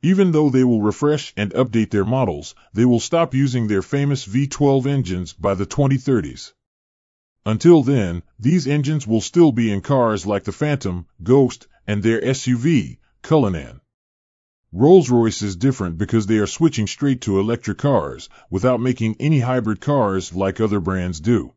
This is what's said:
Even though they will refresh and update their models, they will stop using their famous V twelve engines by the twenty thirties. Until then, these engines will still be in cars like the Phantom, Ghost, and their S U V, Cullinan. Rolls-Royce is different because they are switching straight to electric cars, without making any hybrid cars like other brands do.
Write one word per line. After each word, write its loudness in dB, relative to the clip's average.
Even 2
though 2
they 2
will 2
refresh -2
and -4
update 0
their 0
models, -4
they 2
will 2
stop -2
using 0
their 0
famous -2
V -2
twelve 0
engines -4
by -2
the -2
twenty 0
thirties. -4
Until 4
then, -2
these 0
engines -2
will 0
still 4
be 0
in -2
cars 0
like -2
the -8
Phantom, -4
Ghost, 2
and -2
their 0
S -2
U 0
V, 0
Cullinan. 0
Rolls-Royce 4
is -6
different -2
because -2
they 2
are 2
switching 0
straight -4
to 0
electric -4
cars, -2
without 0
making -2
any 2
hybrid -2
cars -2
like -2
other 0
brands -4
do. 0